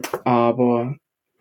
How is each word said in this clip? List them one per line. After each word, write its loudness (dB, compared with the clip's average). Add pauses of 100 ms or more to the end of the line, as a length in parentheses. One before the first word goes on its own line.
(240)
aber 0 (460)